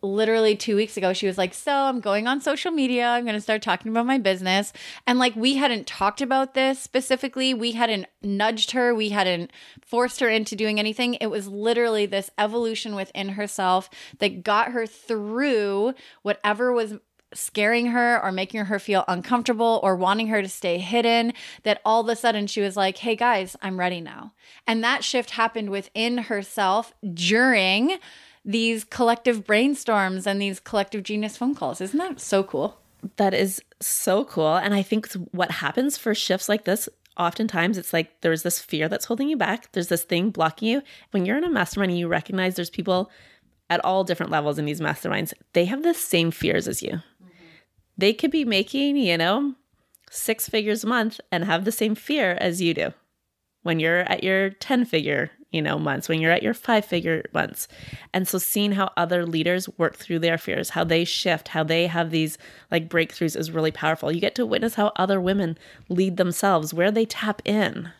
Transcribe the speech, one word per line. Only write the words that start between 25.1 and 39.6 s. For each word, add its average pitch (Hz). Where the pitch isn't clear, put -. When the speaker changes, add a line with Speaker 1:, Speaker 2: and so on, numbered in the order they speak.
Speaker 1:
happened 226
within 220
herself 202
during 214
these 226
collective 233
brainstorms 208
and 196
these 196
collective 202
genius 214
phone 262
calls. 151
Isn't 190
that 359
so 196
cool? 180
Speaker 2:
That -
is 190
so -
cool. 160
And 202
I 202
think 214
what 175
happens 247
for -
shifts -
like 208
this, 196
oftentimes 180
it's -
like 165
there's 165
this 170
fear 156
that's -
holding 254
you 311
back. 208